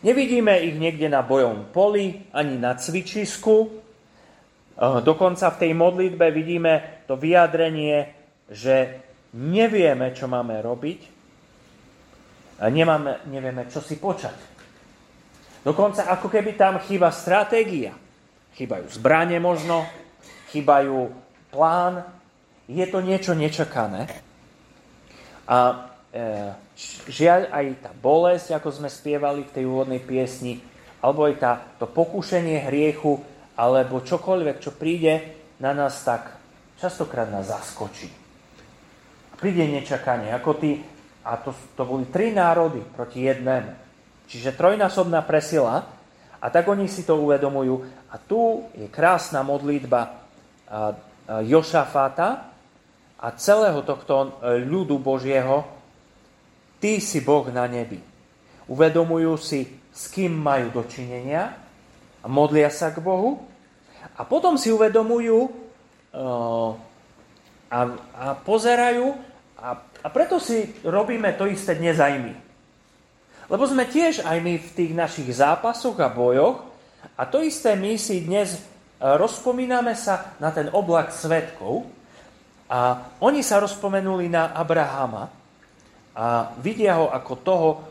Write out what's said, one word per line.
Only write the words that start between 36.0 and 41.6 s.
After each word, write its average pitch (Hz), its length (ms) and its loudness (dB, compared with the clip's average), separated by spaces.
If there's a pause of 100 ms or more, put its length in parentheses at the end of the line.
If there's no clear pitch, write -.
tak - 320 -4 (400)
častokrát 151 500 -6
nás 101 220 -8
zaskočí. - 580 -12 (1300)
Príde 175 320 0
nečakane, 127 640 -4
ako 127 200 -2 (120)
tí, 147 160 0 (480)
a 113 160 -4
to, 139 80 -8 (240)